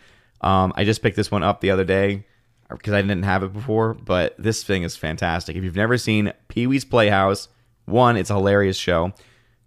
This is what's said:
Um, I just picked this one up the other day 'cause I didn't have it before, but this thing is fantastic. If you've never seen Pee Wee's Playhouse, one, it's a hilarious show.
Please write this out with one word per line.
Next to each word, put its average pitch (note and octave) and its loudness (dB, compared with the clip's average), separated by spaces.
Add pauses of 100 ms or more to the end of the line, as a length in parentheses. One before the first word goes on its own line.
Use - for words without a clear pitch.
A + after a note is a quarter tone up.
(420)
Um, F#2+ 2
I - -2
just A2 0
picked A2 -2
this G#2 -2
one G2+ -2
up G2+ 0
the F#2+ 2
other F#2+ 0
day G2 0 (420)
'cause - -8
I G2+ 2
didn't G2 0
have F#2+ 0
it F#2+ -4
before, A2 -2
but F2+ -2
this G#2+ -2
thing F#2+ -2
is E2 -8
fantastic. E2 -6
If F#2 -6
you've F2+ -6
never A2 2
seen G#2+ 0 (160)
Pee A#2+ -2
Wee's C3+ 0
Playhouse, G2+ 2 (380)
one, A#2+ 4
it's F#2 -2
a G#2 -2
hilarious G2 2
show. F2+ 0 (540)